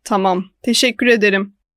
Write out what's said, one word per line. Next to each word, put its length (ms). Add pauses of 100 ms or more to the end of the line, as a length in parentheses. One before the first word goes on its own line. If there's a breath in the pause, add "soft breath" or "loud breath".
Tamam, 400 (180)
teşekkür 440
ederim. 500 (200)